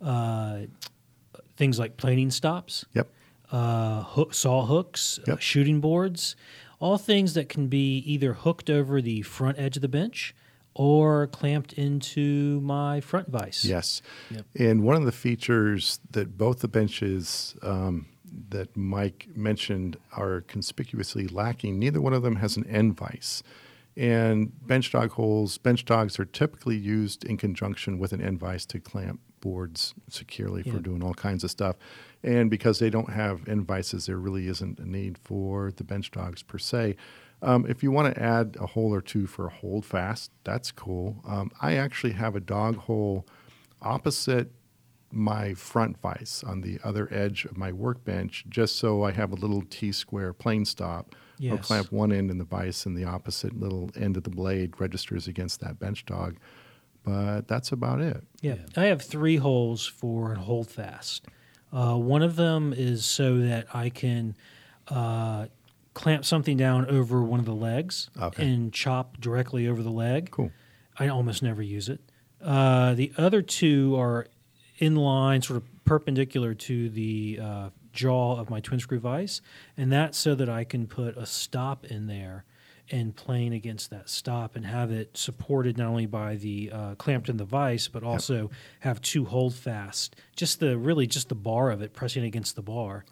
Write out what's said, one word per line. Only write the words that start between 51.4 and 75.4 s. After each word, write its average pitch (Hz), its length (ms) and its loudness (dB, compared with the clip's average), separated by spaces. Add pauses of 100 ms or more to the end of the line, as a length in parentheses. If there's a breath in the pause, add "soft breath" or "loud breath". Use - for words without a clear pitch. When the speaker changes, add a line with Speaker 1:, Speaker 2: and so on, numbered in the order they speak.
Speaker 1:
Yes. 107 220 -2
Speaker 2:
clamp 104 240 0
one 107 200 2
end 98 200 0
in 92 60 -4
the 90 80 -6
vise 92 400 -6
and 90 120 -4
the 90 80 -4
opposite - 540 -6
little 92 360 -4
end 98 220 -2
of 90 60 -4
the - 60 -8
blade 92 500 -2
registers 92 480 -4
against 90 340 -6
that 90 180 -8
bench 101 260 -6
dog. 90 320 -6 (680 loud breath)
But 101 440 -2
that's 117 240 -2
about 127 300 0
it. 160 220 -4 (180)
Speaker 1:
Yeah. 139 140 -2
Speaker 3:
Yeah. 87 100 -12 (100)
Speaker 1:
I 175 100 4
have 175 160 4
three 156 360 2
holes 123 480 2
for 113 480 -4
a 104 60 -4
hold 113 300 -2
fast. - 560 -10 (460 loud breath)
Uh, 120 260 2
one 127 260 4
of 170 120 2
them 160 380 2
is 123 320 0
so 127 340 2
that 120 360 0
I 120 140 -2
can, 120 460 -2 (520 loud breath)
uh, 113 600 -2 (460)
clamp 151 320 2
something 151 320 2
down 131 300 6
over 127 360 4
one 120 160 2
of 117 60 0
the 110 100 -2
legs 117 540 -2 (100)
Speaker 2:
Okay. 90 320 -2
Speaker 1:
and 117 220 0
chop 127 480 -2
directly 123 460 0
over 117 140 0
the 113 100 -4
leg. 123 400 0
Speaker 2:
Cool. 117 200 -2 (460 soft breath)
Speaker 1:
I 135 100 2
almost 123 340 0
never 113 200 0
use 101 280 -6
it. - 120 -8 (400 soft breath)
Uh, 131 540 6
the 123 220 0
other 190 240 6
two 139 560 4
are 120 300 0 (500)
in 156 180 4
line, 135 460 4